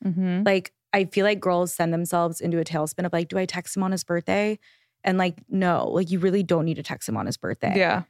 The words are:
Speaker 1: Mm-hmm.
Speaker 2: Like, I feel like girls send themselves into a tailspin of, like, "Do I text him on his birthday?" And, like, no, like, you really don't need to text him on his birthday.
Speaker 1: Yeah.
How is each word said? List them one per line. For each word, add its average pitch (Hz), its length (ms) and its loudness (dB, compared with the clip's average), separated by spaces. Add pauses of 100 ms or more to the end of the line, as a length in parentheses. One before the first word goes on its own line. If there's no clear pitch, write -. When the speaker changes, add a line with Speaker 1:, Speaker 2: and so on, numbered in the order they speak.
Speaker 1:
Mm-hmm. 185 420 0
Speaker 2:
Like, 190 260 2 (200)
I 196 120 2
feel 190 200 0
like 208 160 2
girls 180 340 0
send 165 180 0
themselves 170 480 0
into 170 180 0
a 165 60 0
tailspin 160 400 -4
of, 175 80 -4
like, 170 160 -2
"Do 185 100 -6
I 185 60 0
text - 320 -8
him 190 60 0
on 190 100 0
his 180 120 -4
birthday?" 196 540 0 (460)
And, 185 140 2
like, 180 180 0 (120)
no, 175 400 2
like, 175 220 0
you 185 80 2
really 190 240 2
don't 165 220 2
need 160 120 0
to 147 60 -8
text - 260 -8
him 110 80 -2
on 104 100 -2
his - 100 -4
birthday. - 400 -2
Speaker 1:
Yeah. 180 340 2